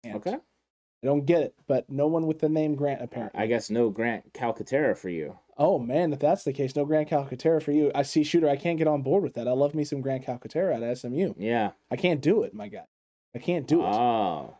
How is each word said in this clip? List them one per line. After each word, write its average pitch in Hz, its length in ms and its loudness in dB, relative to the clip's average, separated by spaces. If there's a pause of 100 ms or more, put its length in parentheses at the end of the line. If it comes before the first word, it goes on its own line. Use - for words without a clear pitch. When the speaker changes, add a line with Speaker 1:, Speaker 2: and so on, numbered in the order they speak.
Speaker 1:
And 208 140 -12
Speaker 2:
Okay. 214 180 -4
Speaker 1:
I - 720 -14
don't 143 200 2
get 165 160 4
it, - 120 -4 (120)
but 127 240 0
no 143 160 0
one 165 200 0
with 156 120 -2
the 156 100 0
name 156 280 2
Grant, 139 260 -2
apparently. 117 360 -10
Speaker 2:
I 110 80 0
guess 113 220 0
no 113 220 2
Grant 113 420 -4
Calcaterra 123 640 -2
for 92 140 -8
you. 76 280 -6 (180)
Speaker 1:
Oh, 160 220 2
man, 143 340 0
if 135 60 -4
that's 156 260 2
the 139 80 -2
case, 135 220 -2
no 147 100 0
Grant 151 240 2
Calcaterra 147 540 0
for 147 100 -2
you. 147 220 4
I 143 80 2
see, 151 220 2
Shooter, 156 240 4
I 139 80 4
can't 170 220 -2
get 160 100 2
on 147 140 2
board 170 200 2
with 135 120 -4
that. 120 120 -6
I 123 60 2
love 143 220 2
me 151 100 0
some 143 160 -6
Grant 131 240 -4
Calcaterra 147 500 -2
at 117 80 -4
S 120 220 -4
M 123 100 -6
U. 165 240 0
Speaker 2:
Yeah. 107 320 0 (200)
Speaker 1:
I 127 60 -2
can't 165 240 0
do 180 220 4
it, 92 120 -6
my 107 140 -12
guy. 92 180 -16 (480)
I 120 40 -8
can't 165 280 -2
do 165 140 4
it. - 40 -2
Speaker 2:
Oh. 98 760 0